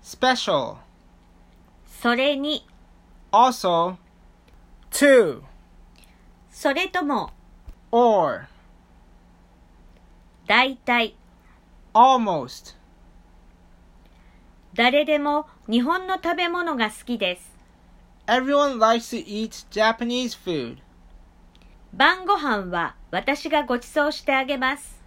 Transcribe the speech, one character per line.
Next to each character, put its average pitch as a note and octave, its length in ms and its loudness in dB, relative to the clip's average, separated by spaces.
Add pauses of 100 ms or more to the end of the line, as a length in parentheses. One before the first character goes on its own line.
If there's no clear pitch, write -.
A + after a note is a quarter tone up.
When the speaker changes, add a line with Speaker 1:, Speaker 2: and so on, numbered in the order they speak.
Speaker 1:
Special。 F#3+ 760 -2 (1080)
Speaker 2:
そ - 300 -4
れ C4+ 220 0
に。 C#4+ 280 -6 (680)
Speaker 1:
Also。 F#3 640 2 (960)
To。 G#3+ 500 4 (1080)
Speaker 2:
そ - 220 -2
れ E4+ 140 -2
と F4+ 180 -6
も。 B3 280 -4 (580)
Speaker 1:
Or。 G3 560 2 (2000)
Speaker 2:
大 B3+ 300 2
体。 A#3+ 400 -4 (760)
Speaker 1:
Almost。 G#3+ 840 2 (2000)
Speaker 2:
誰 B3+ 300 2
で D4+ 140 0
も D4 280 -2 (220)
日 A#3 140 2
本 F4+ 240 -2
の F#4+ 80 -2
食 F4 200 -4
べ F4 140 -2
物 E4+ 280 -4
が A3+ 120 -2
好 - 160 -14
き A#3+ 140 -6
で F3+ 180 -4
す。 - 160 -20 (720)
Speaker 1:
Everyone C4+ 520 0
likes A3+ 360 2
to A3+ 80 -8
eat G#3+ 480 -10
Japanese A#3 640 -2
food. C#3+ 440 -8 (1120)
Speaker 2:
晩 F4+ 320 2
ご G4 140 2
飯 G#3 360 -4
は E3+ 200 -4 (160)
私 C4+ 400 -4
が D4 140 0
ご B3+ 100 -2
馳 A#3+ 260 -4
走 D4 160 0
し - 60 -14
て C#4 120 -2
あ C4 120 -2
げ C#4 100 -4
ま C4 220 -4
す。 - 280 -20